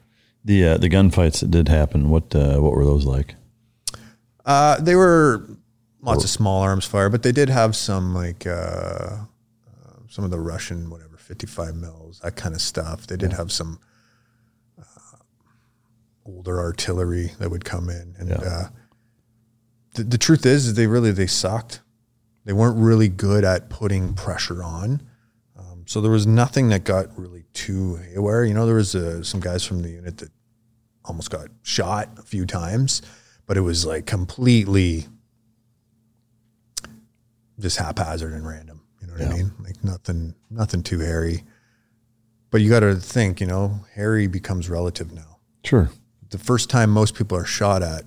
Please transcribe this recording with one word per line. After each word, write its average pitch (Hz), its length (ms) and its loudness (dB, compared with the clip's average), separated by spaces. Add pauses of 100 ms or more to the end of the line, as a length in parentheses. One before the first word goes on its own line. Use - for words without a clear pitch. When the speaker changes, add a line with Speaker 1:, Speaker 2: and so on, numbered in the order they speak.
(440)
Speaker 1:
The, 98 240 6
uh, 82 80 4
the 82 140 2
gunfights 87 500 4
that - 100 -2
did 82 180 4
happen, 76 420 4
what, 80 240 2
uh, 71 240 4
what 73 140 4
were 69 120 4
those 71 220 4
like? 67 280 -2 (1080)
Speaker 2:
Uh, 143 340 4
they 165 160 2
were 160 540 6 (540)
lots 123 200 2
Speaker 1:
Or 104 40 -2
Speaker 2:
of - 40 -2
small 95 320 0
arms 95 220 0
fire, 101 240 2
but 113 140 0
they - 100 4
did 139 160 4
have 117 260 2
some, 92 400 -2
like, 87 320 -6
uh, 90 40 -4
uh, 87 760 -8 (840)
some - 120 -8
of 92 80 -2
the 87 80 -4
Russian, 85 520 -8
whatever, 82 260 -20
fifty-five - 580 -12
mils, 82 480 -16
that 85 140 -8
kind 82 180 -8
of 80 60 -8
stuff. - 460 -8
They 95 100 -8
did 87 140 -2
Speaker 1:
Yeah. 85 80 -4
Speaker 2:
have 85 120 -8
some, 80 280 -8 (1000)
uh, - 380 -20 (1080)
older 90 340 -6
artillery 87 800 -4
that 90 120 -6
would 87 140 -8
come 87 240 -6
in. 87 300 -12
And, 92 100 -8
Speaker 1:
Yeah. 87 80 -2
Speaker 2:
uh, 87 320 -6 (1300)
the, 117 100 -6
the 120 140 0
truth 160 260 4
is, 131 220 4
is 113 80 0
they 113 120 4
really, 113 240 4
they 95 160 2
sucked. - 540 -4 (640)
They 101 80 -6
weren't 110 240 4
really 113 320 6
good 98 360 0
at 92 260 0
putting 95 420 -2
pressure 90 500 -8
on. 90 380 -6 (580)
Um, 90 280 -20
so 110 160 -4
there 107 80 2
was 107 160 4
nothing 120 420 4
that 101 160 2
got 95 340 -2
really 90 260 -18 (100)
too 95 420 -4
haywire. 101 480 0
You 110 80 2
know, 113 140 2
there 113 80 4
was, 107 200 2
uh, 85 280 -4
some 92 180 -6
guys 90 240 -4
from 90 160 -6
the 85 80 -6
unit 87 300 -14
that - 120 -20 (760)
almost - 260 -10
got 76 180 -10 (140)
shot 104 460 -4 (100)
a - 40 -20
few 92 240 -6
times, 101 560 -4 (440)
but 98 100 -4
it 98 40 2
was, 85 240 -2
like, 80 220 -6
completely 98 1000 0 (2500)
just 95 200 -4
haphazard 80 540 -6
and 78 140 -12
random. 80 360 -18 (180)
You 95 80 -18
know 85 60 -18
what 82 80 -8
I - 40 -4
Speaker 1:
Yeah. 85 80 -2
Speaker 2:
mean? 95 180 -2 (100)
Like, 92 220 -10
nothing, 85 500 -6 (160)
nothing 107 320 -4
too 87 180 -4
hairy. 82 440 -4 (1080)
But 107 120 4
you 104 80 6
gotta 107 260 6
think, 92 440 -2
you 98 60 -2
know, 98 340 -2 (140)
hairy 107 320 0
becomes 92 420 -6
relative 85 440 -6
now. 82 260 -20 (260)
Speaker 1:
Sure. 107 260 4 (400)
Speaker 2:
The 98 80 -8
first 123 320 -2
time 113 200 4
most 104 240 4
people 101 220 -4
are 87 80 -4
shot 98 380 0
at 80 240 -6